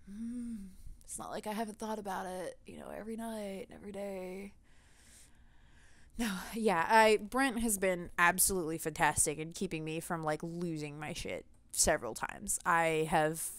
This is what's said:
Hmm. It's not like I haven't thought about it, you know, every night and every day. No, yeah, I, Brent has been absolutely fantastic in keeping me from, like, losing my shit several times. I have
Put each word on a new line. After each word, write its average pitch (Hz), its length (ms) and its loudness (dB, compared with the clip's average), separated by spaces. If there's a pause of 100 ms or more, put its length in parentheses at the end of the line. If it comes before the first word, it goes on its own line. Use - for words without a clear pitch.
Hmm. 233 460 -8 (500)
It's - 140 -12
not - 120 -10
like 175 160 -6
I 214 60 -4
haven't 214 260 -4
thought 220 200 -4
about 190 280 -4
it, 185 300 -6 (100)
you - 120 -14
know, - 180 -12
every 220 200 -8
night 214 520 -6
and - 80 -16
every 202 160 -14
day. 196 600 -8 (1700)
No, 226 120 2 (240)
yeah, 196 340 4
I, 220 280 10
Brent 233 440 0
has 226 180 0
been 185 400 2
absolutely 175 600 4
fantastic 151 600 2
in 160 140 -6
keeping 165 320 -4
me 156 160 -4
from, 165 220 -2
like, 156 200 0
losing 160 580 -4
my 151 140 -8
shit - 320 -6 (260)
several 120 420 2
times. - 520 -6
I 160 440 4
have 160 320 2 (160)